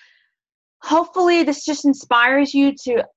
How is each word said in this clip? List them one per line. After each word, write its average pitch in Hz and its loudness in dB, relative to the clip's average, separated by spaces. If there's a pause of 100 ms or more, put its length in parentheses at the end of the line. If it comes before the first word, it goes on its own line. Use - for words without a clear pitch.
(800)
hopefully 349 0
this 285 -4
just 294 -4
inspires 269 0
you 277 2
to, 240 -2 (140)